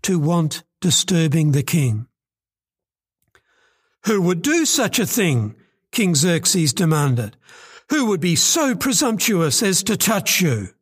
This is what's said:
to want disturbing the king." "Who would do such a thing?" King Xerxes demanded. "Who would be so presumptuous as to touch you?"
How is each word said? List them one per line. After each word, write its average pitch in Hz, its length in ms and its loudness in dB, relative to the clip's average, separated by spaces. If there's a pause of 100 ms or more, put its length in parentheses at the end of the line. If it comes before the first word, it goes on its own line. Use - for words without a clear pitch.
to 185 160 0
want 160 460 0 (180)
disturbing 160 680 2
the 135 100 2
king." 120 460 -2 (2000)
"Who 202 160 0
would 175 180 0
do 311 240 0
such - 320 -2
a 214 80 0
thing?" 131 480 -2 (380)
King 180 240 0
Xerxes 160 580 0
demanded. 143 640 0 (540)
"Who 277 160 0
would 190 140 -2
be 170 140 0
so 285 380 0
presumptuous 202 880 0
as 190 220 0
to 214 120 -2
touch - 460 0
you?" 113 280 0 (120)